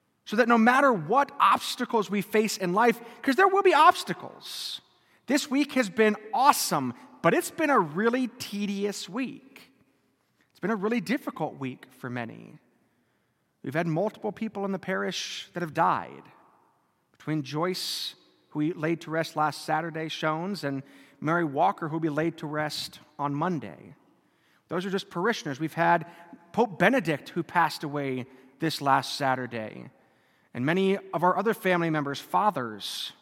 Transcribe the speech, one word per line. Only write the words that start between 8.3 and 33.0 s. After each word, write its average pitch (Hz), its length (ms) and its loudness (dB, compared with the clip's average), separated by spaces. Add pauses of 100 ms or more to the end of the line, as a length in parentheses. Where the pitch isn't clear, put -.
week. - 600 -10 (800)
It's - 100 -20
been 185 100 -2
a 226 60 0
really 220 240 0
difficult 175 540 -4
week 135 360 -8
for - 180 -12
many. 120 500 -10 (1000)
We've 135 120 -6
had 170 140 -2
multiple 196 440 -4
people 208 320 -8
in 196 80 -4
the 190 80 -4
parish - 720 -6
that 175 80 -8
have 156 120 -6
died. 95 500 0 (880)
Between 151 320 -6
Joyce, 156 720 -6 (340)
who 151 100 -6
we 156 140 0
laid 160 280 -4
to - 80 -14
rest 160 260 -4
last 151 300 -2
Saturday, 160 440 -4
Shones, 160 540 -4
and 139 200 -4 (360)
Mary 170 240 2
Walker, 165 440 0
who 147 60 -6
will 165 80 -2
be 160 80 0
laid 160 280 0
to - 80 -10
rest 151 540 -6 (180)
on 143 160 -2
Monday. 143 640 -4 (720)
Those 180 180 -4
are 196 60 -6
just 190 180 -4
parishioners. 175 500 -4
We've 160 140 -4
had 170 320 2 (460)
Pope 214 260 0
Benedict, 170 520 0
who 175 120 -6
passed 160 420 0
away 139 440 -6 (320)
this 160 200 -2
last 139 360 2
Saturday. 123 760 -4 (640)
And 120 120 -4
many 190 320 2
of 170 260 -6
our 180 120 4
other 202 200 0
family 175 340 0
members' 143 300 -2
fathers 139 1040 -2